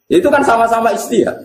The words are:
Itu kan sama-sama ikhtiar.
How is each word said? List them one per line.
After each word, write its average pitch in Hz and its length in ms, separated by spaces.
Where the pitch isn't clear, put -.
Itu 185 180
kan 285 160
sama-sama 226 480
ikhtiar. - 400